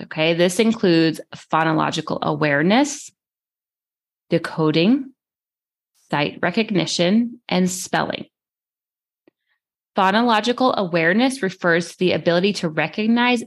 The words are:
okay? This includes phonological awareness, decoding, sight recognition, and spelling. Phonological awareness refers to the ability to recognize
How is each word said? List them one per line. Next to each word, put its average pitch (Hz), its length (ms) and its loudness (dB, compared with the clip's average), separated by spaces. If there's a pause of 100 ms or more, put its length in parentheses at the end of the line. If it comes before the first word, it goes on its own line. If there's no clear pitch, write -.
okay? 160 300 -2
This 180 260 0
includes 170 600 2 (140)
phonological 160 880 -2
awareness, 156 880 0 (1200)
decoding, 165 800 0 (1000)
sight 147 300 -2
recognition, 190 1080 0
and 185 200 0
spelling. - 580 -6 (1700)
Phonological 226 800 2
awareness 190 640 0
refers 175 480 0
to - 80 -20
the 180 140 2
ability 175 400 2
to 180 160 -6
recognize 220 800 0